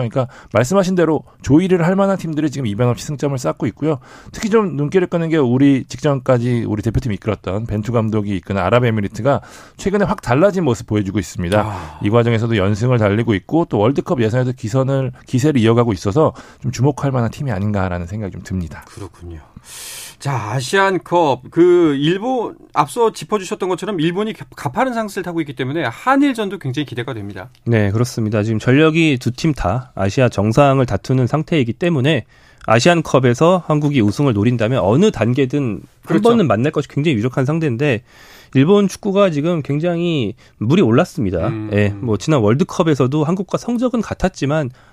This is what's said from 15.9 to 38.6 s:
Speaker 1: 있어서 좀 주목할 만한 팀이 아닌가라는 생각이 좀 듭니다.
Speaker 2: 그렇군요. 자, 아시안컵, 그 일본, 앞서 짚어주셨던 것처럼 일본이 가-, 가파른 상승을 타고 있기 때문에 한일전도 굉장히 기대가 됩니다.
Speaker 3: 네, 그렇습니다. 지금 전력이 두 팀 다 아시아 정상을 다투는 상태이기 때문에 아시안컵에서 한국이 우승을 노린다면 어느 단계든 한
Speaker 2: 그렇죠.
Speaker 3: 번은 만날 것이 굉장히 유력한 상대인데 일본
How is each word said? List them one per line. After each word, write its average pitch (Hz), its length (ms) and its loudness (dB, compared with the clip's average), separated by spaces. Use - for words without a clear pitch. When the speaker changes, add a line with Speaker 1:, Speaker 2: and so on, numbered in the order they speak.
Speaker 1:
있어서 107 400 0
좀 127 100 -6
주목할 139 400 0
만한 120 200 -2
팀이 143 200 -6
아닌가라는 92 560 -2
생각이 101 260 -8
좀 87 100 -14
듭니다. 90 440 -8
Speaker 2:
그렇군요. 87 520 -18
자, 123 320 -6
아시안컵, 170 1000 0
그 170 480 6
일본, 196 560 -2
앞서 214 400 0
짚어주셨던 196 560 -6
것처럼 185 300 -4
일본이 180 340 -2
가-, - 120 -14
가파른 220 380 -4
상승을 208 300 -6
타고 165 180 -4
있기 143 140 -8
때문에 143 280 -4
한일전도 220 760 0
굉장히 139 260 -4
기대가 123 280 -8
됩니다. 101 360 -12
Speaker 3:
네, 107 260 2
그렇습니다. 110 520 -2
지금 110 160 -2
전력이 156 600 2
두 113 120 -2
팀 156 220 -2
다 107 420 -2
아시아 101 340 2
정상을 135 560 2
다투는 123 420 -2
상태이기 147 460 -2
때문에 151 520 0
아시안컵에서 151 1000 4
한국이 147 360 0
우승을 113 320 2
노린다면 113 460 2
어느 123 320 4
단계든 131 500 0
한 113 200 -4
Speaker 2:
그렇죠. 208 240 2
Speaker 3:
번은 226 180 4
만날 120 240 0
것이 147 180 -4
굉장히 147 280 0
유력한 127 280 -2
상대인데 143 580 -2
일본 196 320 4